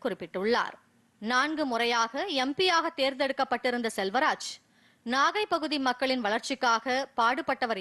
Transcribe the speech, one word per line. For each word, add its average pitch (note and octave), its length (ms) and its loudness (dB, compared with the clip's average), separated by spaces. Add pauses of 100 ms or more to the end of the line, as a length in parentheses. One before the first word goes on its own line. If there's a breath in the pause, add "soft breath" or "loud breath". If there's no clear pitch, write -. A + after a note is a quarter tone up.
குறிப்பிட்டுள்ளார். G3 720 -2 (460)
நான்கு C4+ 500 0
முறையாக A#3 520 0 (200)
எம் C#4 160 -2
பியாக F4 260 4 (140)
தேர்ந்தெடுக்கப்பட்டிருந்த C4 1000 0
செல்வராஜ் A3 520 0 (560 soft breath)
நாகை D4+ 460 2
பகுதி D4+ 260 0 (100)
மக்களின் B3+ 380 0
வளர்ச்சிக்காக A#3 720 0 (220)
பாடுபட்டவர் B3 640 0